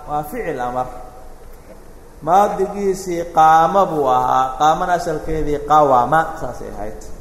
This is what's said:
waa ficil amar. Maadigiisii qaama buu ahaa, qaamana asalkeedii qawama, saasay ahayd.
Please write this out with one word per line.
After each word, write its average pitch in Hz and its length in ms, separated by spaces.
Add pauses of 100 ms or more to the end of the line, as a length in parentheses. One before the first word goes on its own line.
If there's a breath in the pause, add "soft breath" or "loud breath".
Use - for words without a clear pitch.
waa 151 200
ficil 175 380
amar. 123 240 (1300)
Maadigiisii 190 1120
qaama 165 520
buu 156 220
ahaa, 127 480
qaamana 165 380
asalkeedii 156 720
qawama, 147 540 (180)
saasay 120 320
ahayd. 104 300 (220)